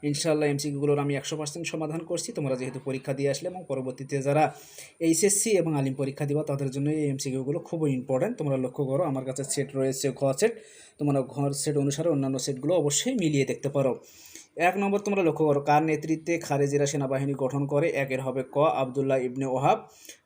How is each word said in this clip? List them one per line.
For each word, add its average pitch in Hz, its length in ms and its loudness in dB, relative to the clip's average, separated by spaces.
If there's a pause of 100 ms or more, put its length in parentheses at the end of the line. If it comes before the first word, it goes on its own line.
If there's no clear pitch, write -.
ইনশাআল্লাহ, 147 460 2
এমসিকিউগুলোর 143 500 2
আমি 139 180 0
একশো 151 200 -6
পার্সেন্ট 156 300 -6
সমাধান 156 320 -4
করছি। 165 340 -4
তোমরা 135 240 -2
যেহেতু 127 280 -6
পরীক্ষা 135 280 -4
দিয়ে 139 180 0
আসলে 147 180 -4
এবং 180 200 -8
পরবর্তীতে 135 540 -4
যারা 151 320 4 (440)
এইচএসসি 165 520 4
এবং 165 260 4
আলিম 135 180 0
পরীক্ষা 143 320 -4
দিবা, 143 160 0
তাদের 139 280 -2
জন্য 139 200 0
এই 151 180 0
এমসিকিউগুলো 135 500 -2
খুবই 156 340 -2
ইম্পর্টেন্ট। 135 460 0
তোমরা 143 180 0
লক্ষ্য 131 280 -2
করো, 139 200 0
আমার 135 200 -2
কাছে 131 200 -6
সেট 139 320 -4
রয়েছে 135 340 0
ঘ 135 220 0
সেট, 220 200 2 (460)
তোমরা 139 240 2
ঘর 139 300 -2
সেট 143 240 -2
অনুসারে 143 320 0
অন্যান্য 135 300 0
সেটগুলো 135 360 -2
অবশ্যই 165 400 2
মিলিয়ে 151 300 2
দেখতে 131 240 -4
পারো। 131 320 0 (560)
এক 180 200 2
নম্বর 196 220 0
তোমরা 196 240 0
লক্ষ্য 156 220 2
করো, 143 160 4
কার 147 220 4
নেতৃত্বে 160 560 0
খারেজিরা 143 480 2
সেনাবাহিনী 139 480 -2
গঠন 139 320 -2
করে? 147 220 2
একের 131 320 -2
হবে 131 220 -4 (100)
ক, 143 60 0
আবদুল্লাহ 135 600 2
ইবনে 127 280 -2
ওহাব। 135 420 2 (380)